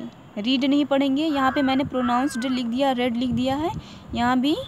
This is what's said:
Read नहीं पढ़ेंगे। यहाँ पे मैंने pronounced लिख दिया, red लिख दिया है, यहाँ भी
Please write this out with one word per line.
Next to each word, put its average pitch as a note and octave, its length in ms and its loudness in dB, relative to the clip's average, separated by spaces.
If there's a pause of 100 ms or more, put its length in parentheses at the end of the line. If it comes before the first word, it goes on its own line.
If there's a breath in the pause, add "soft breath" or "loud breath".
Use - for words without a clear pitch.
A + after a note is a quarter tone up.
(380)
Read B3 260 0
नहीं C#4+ 200 4
पढ़ेंगे। C#4 420 2
यहाँ C#4 260 2
पे C#4+ 100 0
मैंने C4 220 2
pronounced B3+ 640 0
लिख B3+ 200 -2
दिया, C4 260 2
red B3 240 0
लिख B3 140 -2
दिया B3+ 260 0
है, D#4 140 -2 (440 loud breath)
यहाँ A#3+ 260 2
भी C#4+ 140 2 (140)